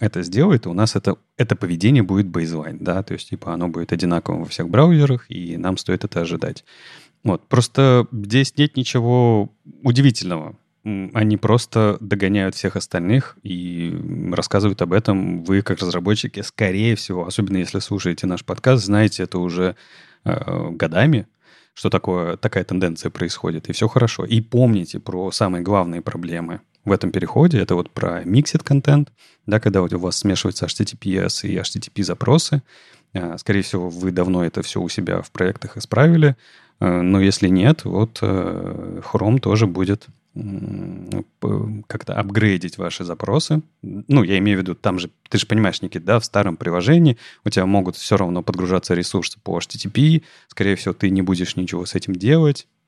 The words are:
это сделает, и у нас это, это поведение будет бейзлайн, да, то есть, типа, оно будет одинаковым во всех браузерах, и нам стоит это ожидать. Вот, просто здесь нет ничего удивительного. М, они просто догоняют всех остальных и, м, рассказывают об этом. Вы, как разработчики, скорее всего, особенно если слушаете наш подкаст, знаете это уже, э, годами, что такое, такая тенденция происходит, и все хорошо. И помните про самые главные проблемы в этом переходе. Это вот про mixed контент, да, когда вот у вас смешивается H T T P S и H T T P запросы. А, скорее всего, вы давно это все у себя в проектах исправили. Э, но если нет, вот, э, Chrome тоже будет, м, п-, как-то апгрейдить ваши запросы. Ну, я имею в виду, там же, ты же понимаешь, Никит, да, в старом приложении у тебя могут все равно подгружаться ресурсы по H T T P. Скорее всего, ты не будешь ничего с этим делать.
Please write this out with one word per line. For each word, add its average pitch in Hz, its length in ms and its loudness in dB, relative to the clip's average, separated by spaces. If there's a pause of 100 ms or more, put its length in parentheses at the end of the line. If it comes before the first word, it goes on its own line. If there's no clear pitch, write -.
это 98 220 -2
сделает, 110 420 2
и 92 40 -6
у 85 40 -6
нас 104 240 2
это, - 180 0 (220)
это - 180 2
поведение 98 480 2
будет 95 240 2
бейзлайн, 82 540 -6
да, 92 220 -2
то - 100 -8
есть, - 160 -12
типа, - 240 -8
оно 87 160 -4
будет 85 240 -4
одинаковым 87 480 -2
во 85 60 -8
всех 85 200 -6
браузерах, 143 600 6
и 87 280 -10
нам 92 200 -2
стоит 92 260 -4
это 87 180 -4
ожидать. 85 440 -6 (580)
Вот, - 240 -2
просто 123 640 4
здесь 117 460 0
нет 147 180 2
ничего 120 800 2 (300)
удивительного. 110 720 2 (280)
М, 98 300 -6
они 107 240 2
просто 107 640 2
догоняют 98 560 -2
всех - 200 -6
остальных 98 680 0
и, 87 480 -6
м, 87 420 -6
рассказывают 98 480 0
об 87 120 0
этом. 92 500 0
Вы, 98 180 2
как 95 160 -4
разработчики, 92 640 -4
скорее 107 540 -2
всего, 90 320 -6
особенно 95 300 -2
если 90 200 -4
слушаете 92 480 -4
наш 90 180 -4
подкаст, 120 400 2
знаете 104 380 2
это 92 160 -6
уже, 90 380 -2 (500)
э, 87 460 -4
годами, 101 560 2 (460)
что - 160 -4
такое, 87 460 -2
такая - 280 -2
тенденция 90 480 -4
происходит, 82 580 -6
и - 40 -8
все - 140 0
хорошо. 117 380 2
И 113 160 2
помните 113 580 2
про 92 320 -6
самые 90 300 0
главные 87 400 0
проблемы 85 600 -8 (220)
в 101 80 -2
этом 95 200 2
переходе. 135 480 2
Это 92 160 0
вот 87 160 -4
про 87 320 -4
mixed 127 400 2
контент, 143 500 2 (320)
да, 104 140 2
когда 98 220 2
вот 87 120 -2
у 90 60 -4
вас 87 180 -4
смешивается 92 480 -2
H 80 100 -8
T - 80 -2
T - 140 -6
P 95 180 -4
S 92 280 -2
и 104 120 -4
H - 160 -6
T - 80 -8
T - 120 -12
P 101 120 -4
запросы. 131 580 2 (520)
А, 87 240 -6
скорее 101 240 0
всего, 90 280 -4
вы 90 220 -4
давно 90 320 0
это 85 200 -4
все - 180 -6
у 87 80 -4
себя 92 320 -4
в - 100 -20
проектах - 460 -4
исправили. 147 580 4 (440)
Э, 90 220 0
но 95 200 4
если 98 280 4
нет, 95 360 4
вот, 107 360 -2
э, 90 840 -4
Chrome 107 360 2
тоже 110 280 4
будет, 92 400 -2 (260)
м, 98 920 -8 (140)
п-, 107 480 -4
как-то - 300 -8
апгрейдить 98 600 0
ваши 90 260 -8
запросы. 110 580 -2 (200)
Ну, 120 420 2
я 92 140 2
имею 98 220 2
в - 20 0
виду, 90 140 -6
там 92 220 -2
же, 87 120 -8 (200)
ты - 80 0
же - 80 0
понимаешь, 107 360 0
Никит, 85 240 -8
да, 107 160 4
в - 40 -8
старом 95 300 0
приложении 117 640 4 (260)
у 104 60 -2
тебя 92 160 0
могут 95 320 0
все - 180 0
равно 90 260 0
подгружаться 90 540 0
ресурсы 87 480 -4
по 87 140 -4
H 82 100 -6
T - 100 -14
T - 120 -8
P. 156 320 4 (260)
Скорее 98 300 0
всего, - 160 -4
ты 98 160 0
не 95 120 2
будешь 90 360 -2
ничего 90 280 -6
с - 100 -10
этим 92 200 -4
делать. 143 500 2 (220)